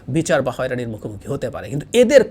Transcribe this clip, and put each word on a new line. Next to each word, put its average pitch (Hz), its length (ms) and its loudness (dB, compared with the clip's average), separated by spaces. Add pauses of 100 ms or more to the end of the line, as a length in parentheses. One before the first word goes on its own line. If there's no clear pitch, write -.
(160)
বিচার 160 260 2
বা 127 160 -2
হয়রানির 127 360 -4
মুখোমুখি 104 400 -12
হতে 139 200 -6
পারে, 87 180 -10
কিন্তু 143 140 -6 (160)
এদের 247 300 6